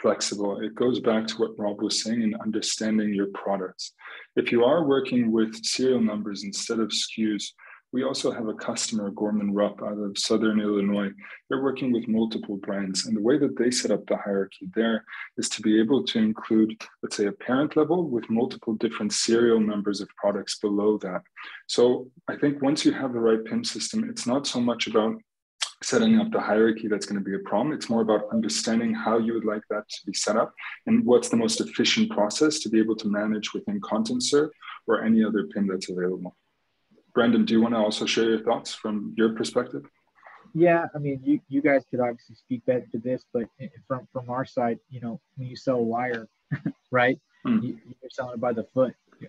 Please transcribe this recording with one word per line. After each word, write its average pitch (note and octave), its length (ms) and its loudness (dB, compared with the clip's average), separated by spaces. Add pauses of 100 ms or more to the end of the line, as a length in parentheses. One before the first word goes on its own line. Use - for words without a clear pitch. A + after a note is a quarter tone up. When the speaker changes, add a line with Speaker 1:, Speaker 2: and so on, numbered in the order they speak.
Speaker 1:
flexible. G2+ 600 0
It A2 120 -6
goes A#2+ 260 2
back A2+ 280 2
to - 80 -8
what A2 240 -2
Rob G#2 220 -4
was G2+ 200 -2
saying A2+ 220 -2
in G#2+ 180 2
understanding G#2+ 720 0
your G2 140 0
products. G2 680 -6 (420)
If B2 160 0
you A#2 140 6
are D#3 180 4
working C3 480 2
with A2 320 0
serial B2+ 380 2
numbers G#2 420 -2
instead G#2+ 360 -6
of G#2+ 100 0
skus, G#2+ 540 -2 (500)
we C3 120 -2
also C3+ 260 -2
have A#2+ 160 -6
a G#2+ 60 -2
customer, G#2+ 560 -4
Gorman G#2 440 0
Rupp, G2+ 300 0
out G#2 140 -6
of G2+ 200 -6
Southern A2 440 2
Illinois. G2+ 480 0 (400)
They're C3+ 120 -2
working C3 300 -2
with A2+ 160 -2
multiple A2 480 -2
brands. G2 500 -4
And A2 120 -2
the G2+ 40 -2
way B2+ 160 4
that C#3+ 200 0
they A#2+ 120 2
set A#2+ 220 0
up G2 140 -2
the G#2 100 -2
hierarchy G2 580 -4
there A2+ 300 0 (340)
is A2+ 120 -4
to - 120 -8
be G#2+ 160 4
able A2+ 280 4
to - 120 -2
include, A2 640 2 (220)
let's - 140 -8
say, G#2 80 2
a G2 80 -2
parent C#3 420 -2
level D#3+ 320 2
with A#2+ 220 -2
multiple A2+ 460 -2
different A2 360 -2
serial A#2 480 4
numbers G#2 400 0
of G2 160 -10
products G2+ 440 -2
below G#2 400 2
that. F2+ 220 -6 (460)
So B2 420 2 (200)
I - 80 -4
think C#3+ 240 0
once C#3+ 240 2
you D3+ 80 4
have C3+ 180 -4
the A#2+ 80 -2
right A2 240 4
pim A2+ 220 -4
system, A2 440 -4
it's - 160 -10
not C#3 220 0
so B2 140 -2
much A#2+ 260 -2
about A2 280 2 (680)
setting A2+ 340 6
up G2+ 140 2
the - 80 0
hierarchy A2 480 2
that's G2+ 200 -2
gonna G2+ 120 -2
be G2 160 -4
a G2 40 -2
problem. A#2+ 340 0
It's - 160 -6
more A2+ 120 2
about - 300 2
understanding A2+ 640 0
how A2 240 0
you A2+ 160 0
would G#2+ 120 -2
like G#2+ 240 -2
that G#2 200 -6
to - 160 -16
be - 80 -6
set - 240 0
up - 160 0 (320)
and A2+ 200 4
what's A#2+ 220 6
the - 80 0
most A2+ 240 2
efficient A2 520 0
process D3+ 480 2
to A2 100 -6
be A2 100 4
able A2 160 2
to G#2 140 -4
manage G#2+ 440 -2
within G2+ 280 -6
Content - 420 -2
Serve D3 280 2 (360)
or A2 160 2
any A2 220 6
other G2+ 220 0
pim G2+ 200 -2
that's F#2+ 220 -4
available. F2+ 480 -4 (800)
Brandon, A#2 280 4
do A2+ 120 0
you A2+ 60 6
wanna A2+ 220 2
also A2 220 -2
share A2+ 240 2
your A2 140 2
thoughts A#2 300 -2
from G#2+ 440 -6
your A2 160 4
perspective? B2 500 -4 (680)
Speaker 2:
Yeah, E3+ 320 4 (100)
I D3+ 40 -8
mean, C#3 260 -4
you, C#3+ 240 2
you C#3 120 0
guys C#3 280 4
could B2+ 100 -2
obviously A#2+ 360 -4
speak - 300 -8
better B2 260 0
to A#2 80 -6
this, B2 340 -4
but A#2 160 -4 (100)
i-, G2+ 100 -12 (180)
from, B2+ 260 -6
from B2 160 -10
our B2 160 -4
side, A#2 340 -2 (100)
you B2 120 -16
know, A#2 180 -8 (160)
when B2+ 140 -10
you B2+ 60 -14
sell B2+ 220 -2
a A#2+ 60 0
wire, A#2 440 -4 (240)
<laughs> - 400 -8
right, B2 280 2 (240)
Speaker 1:
Hmm. A#2+ 200 2
Speaker 2:
you, - 160 -6 (220)
you're B2+ 100 -18
selling B2 240 -8
it A2+ 40 -8
by B2 140 2
the A2 100 -4
foot C3 300 0 (360)